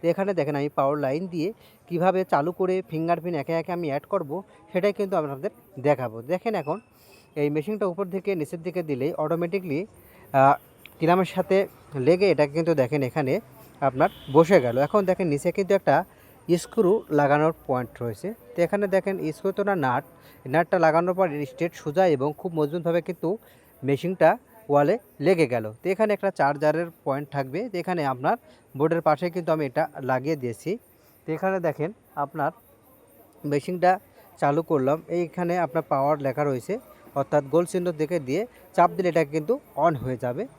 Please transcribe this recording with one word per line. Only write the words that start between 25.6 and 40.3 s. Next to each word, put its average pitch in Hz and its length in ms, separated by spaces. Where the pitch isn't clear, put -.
তো 170 60
এখানে 208 240
একটা 196 180
চার্জারের 151 560
পয়েন্ট 143 260
থাকবে, 143 400
তো 185 80
এখানে 170 280
আপনার 135 320
বোর্ডের 160 240
পাশে 160 280
কিন্তু 170 220
আমি 156 140
এটা 147 220
লাগিয়ে 131 320
দিয়েছি। 135 420
তো 156 80
এখানে 190 260
দেখেন 170 340
আপনার 147 360
মেশিনটা 175 540
চালু 147 220
করলাম, 151 460
এইখানে 175 520
আপনার 165 300
পাওয়ার 147 320
লেখা 139 220
রয়েছে, 147 360
অর্থাৎ 143 280
গোল 151 220
চিহ্ন 180 260
দেখে 156 280
দিয়ে 147 280
চাপ 175 160
দিলে 175 180
এটা 165 140
কিন্তু 156 360
on 156 180
হয়ে 123 220
যাবে। 127 300